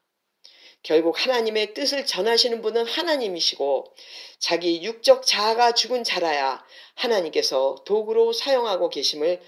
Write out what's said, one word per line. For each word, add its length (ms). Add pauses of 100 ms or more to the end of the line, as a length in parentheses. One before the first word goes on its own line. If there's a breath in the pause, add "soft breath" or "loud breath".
(840 loud breath)
결국 420
하나님의 480
뜻을 320
전하시는 560
분은 240
하나님이시고 1120 (420 loud breath)
자기 460
육적 420
자아가 480
죽은 300
자라야 600 (300 loud breath)
하나님께서 920
도구로 480
사용하고 560
계심을 580